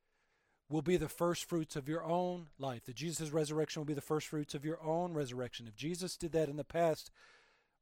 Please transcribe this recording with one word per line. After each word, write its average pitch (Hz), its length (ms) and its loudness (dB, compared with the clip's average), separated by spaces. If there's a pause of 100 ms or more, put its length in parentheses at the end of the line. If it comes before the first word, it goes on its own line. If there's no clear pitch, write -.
(680)
will 151 140 0
be 175 140 6
the 151 120 2
first 175 360 2
fruits 160 320 -2
of 139 120 -6
your 165 160 -2
own 180 540 0
life, 131 260 -4
that 120 120 -10
Jesus' 156 340 -4
resurrection 156 500 2
will 143 60 -2
be 151 80 -2
the 139 60 -4
first 156 280 0
fruits 151 260 -4
of 139 100 -6
your 160 180 -2
own 170 300 2
resurrection? 127 540 -4
If 107 100 -14
Jesus 170 400 -4
did 165 160 -4
that 156 160 6
in 143 80 -4
the 143 80 -2
past, 165 460 2 (720)